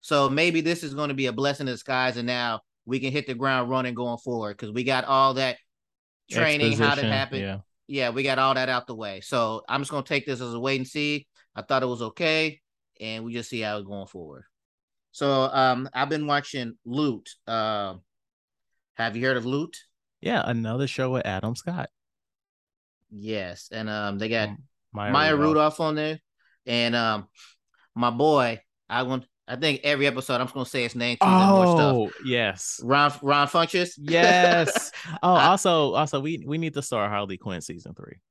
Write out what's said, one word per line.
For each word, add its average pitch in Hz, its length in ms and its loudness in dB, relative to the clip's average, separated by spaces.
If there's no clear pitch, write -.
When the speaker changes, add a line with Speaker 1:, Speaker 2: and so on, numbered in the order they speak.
Speaker 1:
So 143 260 2
maybe 165 340 2
this 170 220 -2
is 143 120 -8
gonna 143 180 -4
be 135 140 -2
a 120 60 -2
blessing 139 340 -2
in 127 60 -4
disguise, 127 440 -2
and 120 100 -4
now 120 340 -2
we 127 140 -2
can 131 120 -4
hit 143 160 -4
the 131 80 -6
ground 127 340 0
running 127 240 -2
going 120 240 -4
forward, 113 400 -6
'cause 107 140 -10
we 123 120 -4
got 127 220 0
all 135 300 4
that 127 240 -2
training, 147 480 2
how 143 180 4
that 139 80 -2
Speaker 2:
Exposition, 117 80 2
Speaker 1:
happened. 131 300 0
Speaker 2:
yeah. 98 180 -6
Speaker 1:
Yeah, 135 220 0
we 123 140 -2
got 131 160 0
all 135 160 4
that 131 140 0
out 123 180 -2
the 120 80 -10
way. 101 260 -10
So 113 480 -2
I'm 135 120 -2
just 135 100 -8
gonna 143 120 -4
take 139 220 -2
this 127 160 -6
as 120 120 -8
a 117 60 -6
wait 135 180 0
and 131 100 -4
see. 147 400 -4
I 104 60 -10
thought 131 220 0
it 127 40 0
was 123 140 -4
okay, 156 580 -2
and 110 240 -10
we 117 100 -10
just 117 160 -8
see 120 120 -6
how 107 160 -4
it's 101 100 -10
going 98 200 -12
forward. 78 380 -18
So, 139 380 2
um, 131 420 2
I've 135 140 -2
been 151 180 -2
watching 139 600 -4
Loot. 127 440 -4
Uh, 107 500 -4
have 113 240 -4
you 120 80 -2
heard 131 100 2
of 117 100 -4
Loot? 143 320 -4
Speaker 2:
Yeah, - 240 0
another 120 420 -2
show 131 240 -2
with 127 140 -2
Adam 101 300 -4
Scott. 170 340 -8
Speaker 1:
Yes, 104 640 -8
and, 110 160 -6
um, 104 280 -4
they 110 120 -2
got 110 200 0
Speaker 2:
M-, 104 140 -12
Maya 104 180 -4
Speaker 1:
Maya 151 240 4
Speaker 2:
Rudolph. 147 140 4
Speaker 1:
Rudolph 151 320 4
on 156 140 0
there, 156 240 -4
and, 120 300 0
um, 110 320 0
my 120 160 2
boy, 127 520 2
I 123 140 0
want, 127 220 -4
I 123 80 -6
think 143 260 0
every 143 240 2
episode 127 280 -2
I'm 123 100 0
just - 80 -12
gonna 131 120 -6
say 127 180 -4
his 117 120 -4
name 120 220 -2
'cause 190 120 4
there's 185 200 8
more 190 180 8
stuff. 147 300 6
Speaker 2:
Oh, 107 120 0
yes. 117 580 -2
Speaker 1:
Ron, 143 300 4
Ron 143 280 4
Funches? 175 480 0
Speaker 2:
Yes. 170 1000 4
Speaker 1:
<laughs> - 60 -14
Speaker 2:
Oh, 180 100 6
Speaker 1:
I 151 140 8
Speaker 2:
also, 165 460 4
also, 143 280 0
we, 151 240 -6
we 147 120 -4
need 160 180 -4
to 143 60 -6
start 104 280 -2
Harley 101 280 -4
Quinn 92 220 -6
season - 360 -14
three. - 360 -20